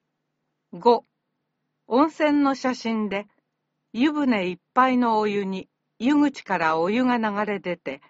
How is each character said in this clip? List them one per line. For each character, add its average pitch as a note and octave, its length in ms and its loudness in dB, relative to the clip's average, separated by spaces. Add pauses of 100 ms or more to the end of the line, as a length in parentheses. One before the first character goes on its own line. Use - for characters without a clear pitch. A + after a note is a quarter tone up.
(720)
五、 A3+ 320 2 (800)
温 C4+ 220 2
泉 D4+ 340 0
の C#4 140 2
写 B3+ 180 -4
真 A3 360 -4
で、 G3+ 180 -6 (680)
湯 C4+ 180 0
船 B3 380 0
い F3+ 40 -6
っ F3+ 40 -12 (160)
ぱ B3+ 160 4
い B3+ 80 0
の A3+ 220 0
お G#3+ 80 -2
湯 G3+ 160 -4
に F#3+ 260 -8 (300)
湯 C4+ 160 2
口 C#4+ 280 0
か F#3+ 140 -4
ら D#3+ 220 0
お E3+ 100 0
湯 A#3+ 140 0
が B3 140 2
流 G#3+ 280 -2
れ G3+ 140 -6
出 F3 180 -6
て、 C#3 320 -10